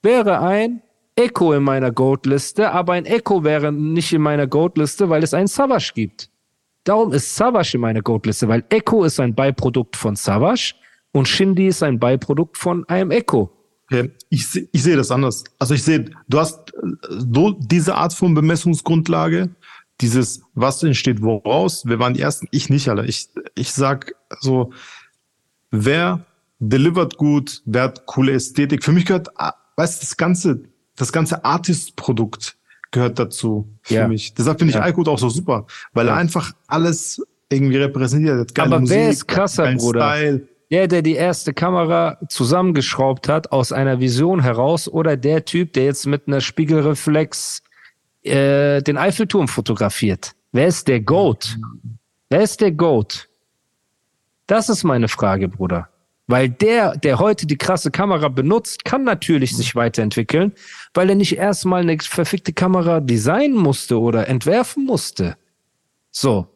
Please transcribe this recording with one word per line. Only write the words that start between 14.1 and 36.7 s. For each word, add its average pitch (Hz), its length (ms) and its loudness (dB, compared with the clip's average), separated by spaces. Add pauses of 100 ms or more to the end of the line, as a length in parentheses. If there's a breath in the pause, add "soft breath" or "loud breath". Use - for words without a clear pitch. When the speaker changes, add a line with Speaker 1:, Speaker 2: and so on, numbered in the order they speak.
Speaker 2:
ich - 200 -2
seh-, - 220 -6
ich 135 140 0
sehe 165 120 4
das 131 140 0
anders. 131 320 0 (160)
Also 135 160 0
ich 113 80 0
sehe, 156 220 2 (240 loud breath)
du 135 100 2
hast, - 360 -4
äh, - 120 -10 (460)
so 165 260 4
diese 156 380 2
Art 170 180 0
von 175 200 2
Bemessungsgrundlage, 165 1160 0 (500 loud breath)
dieses, 120 420 0 (120)
was 135 300 0
entsteht 123 380 0
woraus, 117 640 0
wir 113 120 0
waren 123 160 0
die - 60 -4
Ersten, 147 320 -4
ich 139 180 -4
nicht, 139 180 2
Alter. 107 160 0
Ich, - 240 -8 (280)
ich - 160 -6
sag 139 420 -4 (260)
so, 127 300 0 (1000 loud breath)
wer 165 520 0 (360)
delivert 143 560 2
gut, 147 480 0
wer 117 200 0
hat - 220 -6
coole 135 260 2
Ästhetik. 143 520 -2
Für 147 80 4
mich 180 140 4
gehört, 180 220 0 (120)
ah, 76 140 -6 (220)
weißt 165 240 -2
du, - 60 -10
das - 100 -10
ganze, 175 460 0 (340)
das 127 160 -4
ganze 160 320 -2
Artist-Produkt - 1120 -4 (360 loud breath)
gehört 123 260 0
dazu 110 500 -4 (140)
für - 120 -6
Speaker 1:
Ja. 110 140 2
Speaker 2:
mich. 110 260 -4
Deshalb 147 240 0
finde 165 120 4
ich 117 60 -2
Speaker 1:
Ja. 107 60 0
Speaker 2:
Aykut 175 260 0
auch 147 100 0
so 127 100 0
super, 120 380 -2 (280 loud breath)
weil 117 140 2
er 143 60 2
Speaker 1:
Ja. 160 60 0
Speaker 2:
einfach 165 320 -2 (160)
alles 165 520 -2 (280)